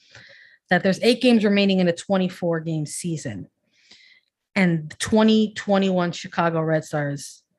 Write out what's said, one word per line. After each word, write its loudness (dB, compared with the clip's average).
that 2
there's 0
eight 4
games 4
remaining 2
in 2
a 2
twenty-four -2
game -4
season. -8
And 0
the -20
twenty 2
twenty-one 0
Chicago -2
Red 0
Stars -8